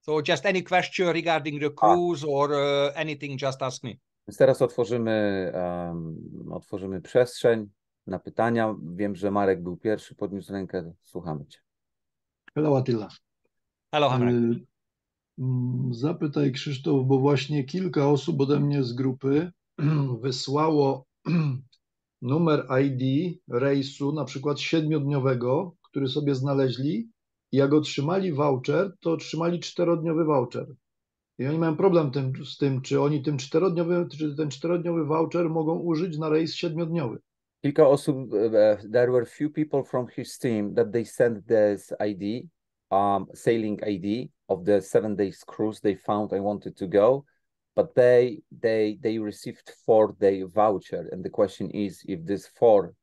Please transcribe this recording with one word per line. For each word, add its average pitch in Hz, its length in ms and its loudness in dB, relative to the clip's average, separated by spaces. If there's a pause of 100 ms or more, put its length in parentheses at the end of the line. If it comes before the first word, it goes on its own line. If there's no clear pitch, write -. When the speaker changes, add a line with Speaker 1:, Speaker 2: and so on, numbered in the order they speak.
Speaker 1:
So 156 260 -2
just 175 180 0
any 185 180 2
question 180 440 0
regarding 160 540 -2
the 147 160 -2
Speaker 2:
A. 196 180 6
Speaker 1:
cruise 170 320 0
or, 143 240 2
uh, 143 440 2
anything, 143 460 -6
just 135 220 -4
ask 131 200 -8
me. 113 80 -10 (360)
Speaker 2:
Więc 104 100 -16
teraz 131 240 4
otworzymy, 117 500 0 (440)
em, 87 600 -6 (360)
otworzymy 92 500 -8
przestrzeń 117 680 2 (380)
na 92 120 -6
pytania. 113 560 0 (200)
Wiem, 101 200 -4
że 98 160 -2
Marek 95 320 2
był 87 140 -8
pierwszy, - 380 -4
podniósł 98 380 -8
rękę. 90 480 -8
Słuchamy 78 440 -10
cię. - 140 -20 (960)
Speaker 3:
Hello, 147 220 2
Attila. 117 320 -2 (840)
Speaker 1:
Hello, 147 180 2
Henryk. 123 500 2
Speaker 3:
Y, - 60 -18 (760)
mm, 127 540 -2
zapytaj, 147 580 -2
Krzysztof, 135 540 -2
bo 135 140 4
właśnie 143 440 0
kilka 156 460 -2
osób 143 320 0
ode 143 180 2
mnie 143 240 0
z 117 100 -4
grupy 135 580 -2 (260)
<clears throat> 139 440 0
wysłało 139 840 0 (200)
<clears throat> - 960 -4
numer 147 440 2 (180)
I 139 80 2
D 127 140 -2 (540)
rejsu, 139 520 0
na 151 140 -2
przykład 139 340 -4
siedmiodniowego, 143 1200 0
który - 260 -4
sobie 143 280 0
znaleźli. 135 720 -2 (420)
I 131 60 2
jak 139 160 4
otrzymali 156 600 0
voucher, 147 680 0
to 165 120 -2
otrzymali 165 480 -4
czterodniowy 165 680 0
voucher. 123 400 0 (720)
I 127 100 -4
oni 156 100 -2
mają 160 200 0
problem 170 340 4
tym, 131 220 -2 (120)
z - 120 -16
tym, 135 240 0
czy 139 200 0
oni 147 220 0
tym 151 140 -2
czterodniowy, 170 720 0 (100)
czy 151 180 -4
ten 151 140 -2
czterodniowy 170 560 -2
voucher 160 440 0
mogą 160 300 -2
użyć 165 380 -2
na 156 120 -4
rejs 160 260 0
siedmiodniowy. 165 640 -4 (420)
Speaker 2:
Kilka 143 260 6
osób, 135 460 2
e, 104 40 0
e, 107 400 4 (140)
there 123 200 4
were 123 140 2
few 147 280 -6
people 147 300 -2
from 127 240 -4
his - 300 -12
team 104 380 -2
that 110 160 2
they 117 140 -2
sent 117 420 0
this 104 520 2
I 104 160 -2
D, 107 340 -6 (420)
um, 98 420 2
sailing 107 540 -2
I 101 120 -4
D 101 300 -4 (180)
of 90 160 -2
the 101 180 4
seven 107 340 0
days 95 300 -4
cruise 107 360 -6
they 98 160 0
found 104 360 -2
I 98 60 -2
wanted 98 380 -6
to 98 100 -6
go, 107 380 4 (500)
but - 180 0
they, 123 480 4 (200)
they, 110 400 0
they 113 180 -2
received 107 500 -10 (160)
four 107 340 6
day 98 240 4
voucher. 92 680 0
And 92 100 -10
the 92 60 -8
question 98 420 -2
is 101 360 -6
if 82 180 -8
this 95 220 -6
four 104 560 4